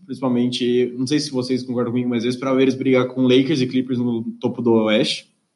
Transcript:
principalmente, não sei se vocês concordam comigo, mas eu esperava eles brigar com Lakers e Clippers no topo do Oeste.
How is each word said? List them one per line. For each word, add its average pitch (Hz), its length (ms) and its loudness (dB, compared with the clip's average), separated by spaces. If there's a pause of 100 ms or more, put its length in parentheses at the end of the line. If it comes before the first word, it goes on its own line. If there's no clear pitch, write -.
principalmente, 123 920 0
não 127 100 -4
sei 147 120 0
se 147 120 -4
vocês 127 320 -2
concordam 120 280 -4
comigo, 123 200 -2
mas 117 120 0
eu 120 60 0
esperava 131 320 0
eles 131 140 4
brigar 131 340 2
com 131 140 -2
Lakers 135 400 4
e 127 40 0
Clippers 127 320 -2
no 120 240 -2 (160)
topo 123 220 -4
do 117 120 2 (120)
Oeste. 110 500 0 (220)